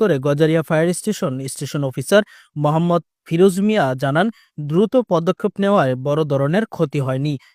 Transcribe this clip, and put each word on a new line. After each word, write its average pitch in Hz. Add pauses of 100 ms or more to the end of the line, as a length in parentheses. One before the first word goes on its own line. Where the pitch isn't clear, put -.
করে 196
গজারিয়া 151
ফায়ার 165
স্টেশন, 190 (160)
স্টেশন 143
অফিসার 139 (340)
মোহাম্মদ 165 (220)
ফিরোজ 175
মিয়া 208 (180)
জানান, 151 (320)
দ্রুত 160 (140)
পদক্ষেপ 180
নেওয়ায় 196
বড় 143
ধরনের 143
ক্ষতি 147
হয়নি 135 (200)